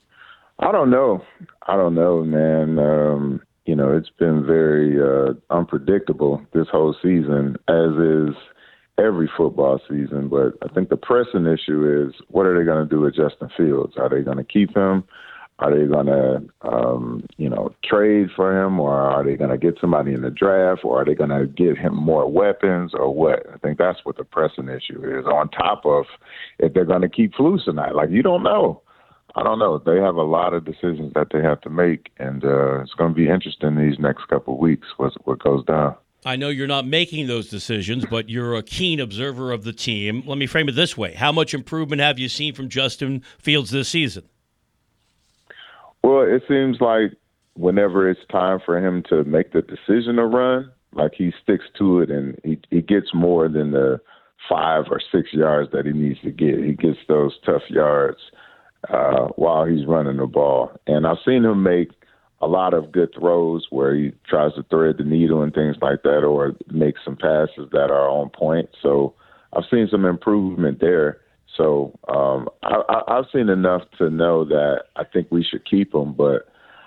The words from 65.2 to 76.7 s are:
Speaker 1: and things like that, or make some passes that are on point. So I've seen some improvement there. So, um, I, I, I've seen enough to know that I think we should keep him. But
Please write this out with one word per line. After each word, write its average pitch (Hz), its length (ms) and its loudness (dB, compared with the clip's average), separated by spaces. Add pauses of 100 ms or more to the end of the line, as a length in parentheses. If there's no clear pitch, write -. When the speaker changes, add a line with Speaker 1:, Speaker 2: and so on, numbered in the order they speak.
Speaker 1:
and 76 120 -2
things 76 280 0
like 69 220 -2
that, 73 200 2
or 71 320 0 (160)
make 78 320 0
some 71 140 -10
passes 78 560 -2
that 71 180 2
are 69 160 2
on 69 220 -2
point. 80 400 -2 (120)
So 71 320 0 (380)
I've - 180 -4
seen 113 220 2
some 98 140 0
improvement 90 720 0
there. 80 400 2 (380)
So, 73 500 0
um, 67 400 0 (160)
I, - 240 0
I, 113 300 0
I've 131 160 -2
seen 120 160 0
enough 92 320 2 (160)
to 82 120 0
know 82 360 0
that 73 380 0 (120)
I - 80 -6
think 85 260 -4
we 85 140 0
should - 260 -8
keep 98 240 0
him. 73 200 -2
But 69 340 0 (400)